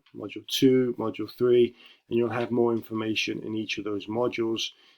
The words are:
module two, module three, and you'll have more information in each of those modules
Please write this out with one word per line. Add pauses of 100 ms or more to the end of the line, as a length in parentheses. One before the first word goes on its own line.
(160)
module
two,
module
three, (340)
and
you'll
have
more
information
in
each
of
those
modules (280)